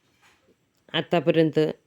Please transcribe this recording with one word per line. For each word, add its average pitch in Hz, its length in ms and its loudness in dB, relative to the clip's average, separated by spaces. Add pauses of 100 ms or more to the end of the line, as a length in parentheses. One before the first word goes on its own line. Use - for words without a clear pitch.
(920)
आतापर्यंत 160 680 0 (280)